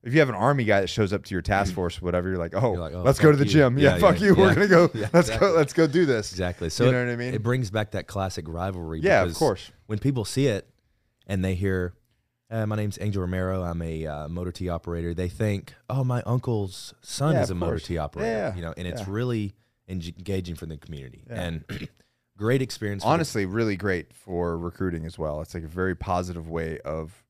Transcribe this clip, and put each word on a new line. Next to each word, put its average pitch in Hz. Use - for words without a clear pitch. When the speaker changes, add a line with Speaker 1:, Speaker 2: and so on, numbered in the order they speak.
Speaker 1:
if 117
you 156
have 143
an 110
Army 120
guy 101
that 92
shows 101
up 98
to -
your 87
task 98
Speaker 2:
<clears throat> -
Speaker 1:
force, 90
whatever, 90
you're 92
like, 85
"Oh, 113
Speaker 2:
You're 87
like, 80
"Oh, 90
Speaker 1:
let's 131
go 156
Speaker 2:
fuck 147
Speaker 1:
to 139
the -
Speaker 2:
you." 104
Speaker 1:
gym." 135
Yeah, 143
Speaker 2:
Yeah, 175
Speaker 1:
fuck 180
Speaker 2:
yeah, 208
Speaker 1:
you. 185
We're 190
Speaker 2:
yeah. 170
Speaker 1:
gonna 202
go. 165
Speaker 2:
<laughs> -
Yeah, 107
Speaker 1:
Let's 165
Speaker 2:
exactly. 117
Speaker 1:
go. 180
Let's 151
go 160
do 160
this. 113
Speaker 2:
Exactly. 90
So 117
Speaker 1:
You 123
Speaker 2:
it, -
Speaker 1:
know 123
what 120
I -
mean? 120
Speaker 2:
it 110
brings 120
back 107
that 95
classic 95
rivalry. 85
Speaker 1:
Yeah, 156
of 90
Speaker 2:
because 78
Speaker 1:
course. 123
Speaker 2:
when 107
people 127
see 135
it 101
and 95
they 92
hear, 92
"Uh, 110
my 107
name's 104
Angel 101
Romero. 92
I'm 85
a, 80
uh, 76
motor 87
T 90
operator." 85
They 90
think, 104
"Oh, 135
my 123
uncle's 110
son 156
Speaker 1:
Yeah, -
Speaker 2:
is -
a 92
Speaker 1:
of 87
Speaker 2:
motor 85
Speaker 1:
course. 80
Speaker 2:
T 87
operator." 76
Speaker 1:
Yeah, 202
Speaker 2:
You 87
know, 82
and 90
it's 101
Speaker 1:
yeah. 95
Speaker 2:
really 110
eng-, 92
engaging 87
for 82
the 80
community 65
Speaker 1:
Yeah. 110
Speaker 2:
and 82
<clears throat> -
great 120
experience. 101
For 101
the 139
Speaker 1:
Honestly, 139
really 104
great 90
for 87
recruiting 85
as 80
well. 78
It's, 80
like, 85
a 80
very 92
positive 90
way 80
of 80